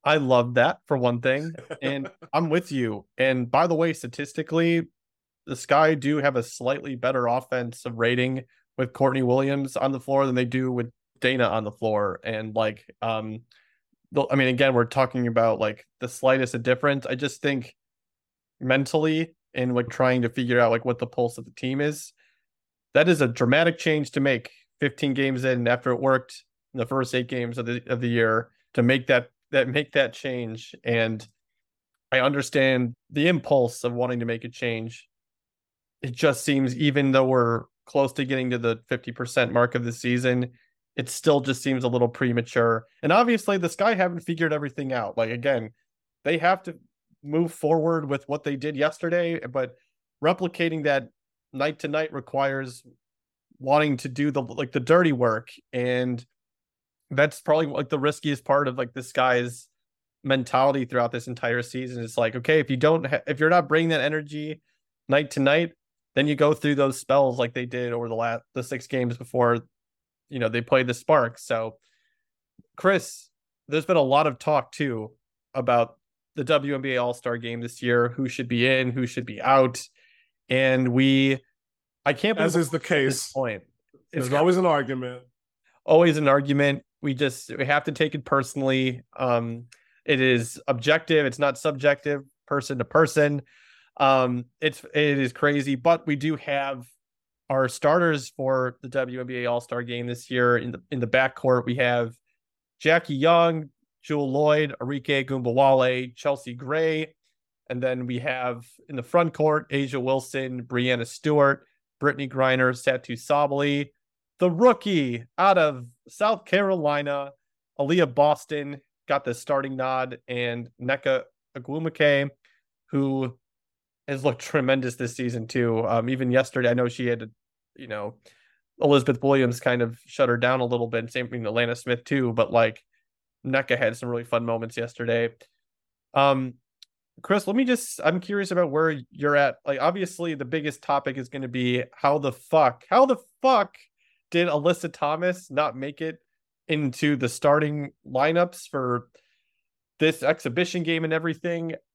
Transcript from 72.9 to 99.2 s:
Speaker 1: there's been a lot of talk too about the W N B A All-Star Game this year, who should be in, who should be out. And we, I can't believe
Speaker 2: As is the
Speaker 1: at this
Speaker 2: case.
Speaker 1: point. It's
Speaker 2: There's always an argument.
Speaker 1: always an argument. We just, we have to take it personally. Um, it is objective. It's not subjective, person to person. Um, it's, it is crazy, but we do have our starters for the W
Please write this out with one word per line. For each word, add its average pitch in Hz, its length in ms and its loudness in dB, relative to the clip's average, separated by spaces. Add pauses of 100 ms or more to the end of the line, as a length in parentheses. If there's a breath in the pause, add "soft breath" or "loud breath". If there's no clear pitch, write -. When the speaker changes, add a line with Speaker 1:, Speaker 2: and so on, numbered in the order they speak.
Speaker 1:
there's 147 160 -2
been 185 120 2
a 151 60 6
lot 139 240 4
of 131 120 -2
talk 151 340 0
too 117 400 -4 (420)
about 120 420 2 (400)
the 143 80 -6
W 143 300 0
N 131 80 -6
B 131 120 -4
A 123 40 0
All-Star 120 380 -4
Game 117 240 -8
this 120 220 -12
year, 120 260 4
who 127 200 -4
should 123 200 -6
be 123 180 2
in, 131 240 2
who 123 160 -2
should 123 200 -8
be 107 140 -14
out. 131 460 4 (640 soft breath)
And 131 400 2
we, 135 500 4 (680)
I 143 60 2
can't 208 240 0
believe 160 100 0
Speaker 2:
As 165 100 0
is 160 140 0
the 160 60 -6
Speaker 1:
at 135 60 -4
this - 60 -14
Speaker 2:
case. 151 440 0
Speaker 1:
point. 120 300 -6 (500)
It's 135 160 -4
Speaker 2:
There's 131 40 -2
always 165 240 4
an 185 100 2
argument. 127 560 -2 (640)
Speaker 1:
always 160 320 6
an 151 120 2
argument. 139 540 2 (200)
We 143 120 -2
just, 127 420 -4
we 135 100 -4
have 143 180 2
to 156 80 -4
take 151 220 -2
it 143 100 -8
personally. 131 800 0 (140)
Um, 120 480 -2 (400 soft breath)
it 139 160 0
is 123 460 0
objective. 147 600 0
It's 120 120 -4
not 139 200 0
subjective, 143 640 -2 (240)
person 135 320 -4
to 117 60 -2
person. 147 580 2 (560 soft breath)
Um, 127 480 2 (140)
it's, 156 220 -4 (120)
it 147 240 2
is 127 140 -2
crazy, 143 440 0
but 165 300 2
we 147 100 -2
do 147 200 -4
have 139 500 -6 (640)
our 135 200 2
starters 151 640 2
for 131 520 -2
the 131 60 -14
W 127 320 -4